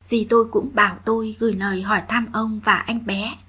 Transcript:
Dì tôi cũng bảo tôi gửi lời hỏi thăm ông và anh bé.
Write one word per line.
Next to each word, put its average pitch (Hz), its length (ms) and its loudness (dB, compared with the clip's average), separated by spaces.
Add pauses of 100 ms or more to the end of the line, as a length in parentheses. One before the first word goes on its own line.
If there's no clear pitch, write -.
Dì 226 200 2
tôi 226 260 6
cũng 240 240 0
bảo 202 300 2
tôi 220 340 -2
gửi 220 140 2
lời 190 300 -2
hỏi 196 260 0
thăm 226 240 0
ông 220 280 -2
và 208 140 2
anh 233 320 -2
bé. 202 300 -4 (120)